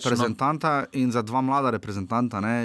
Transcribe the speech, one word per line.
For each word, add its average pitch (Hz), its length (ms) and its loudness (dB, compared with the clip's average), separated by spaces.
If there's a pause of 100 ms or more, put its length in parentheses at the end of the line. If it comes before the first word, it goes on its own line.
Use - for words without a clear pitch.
reprezentanta 135 680 0 (200)
in 127 180 0
za 117 120 2
dva 117 180 -2
mlada 131 300 2
reprezentanta, 107 680 -2
ne, 107 160 0 (100)